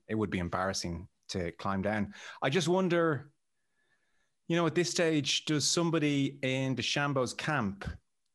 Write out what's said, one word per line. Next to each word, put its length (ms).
it 80
would 140
be 100
embarrassing 680
to 240
climb 280
down. 320
I 80
just 180
wonder, 640
you 80
know, 120
at 80
this 160
stage, 540
does 220
somebody 760
in 340
DeChambeau's 580
camp 520